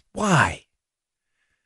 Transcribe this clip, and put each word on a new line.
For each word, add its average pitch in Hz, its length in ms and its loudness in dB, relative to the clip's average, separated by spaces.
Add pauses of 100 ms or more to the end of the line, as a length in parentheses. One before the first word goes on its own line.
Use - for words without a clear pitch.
(140)
Why? 175 500 0 (1040)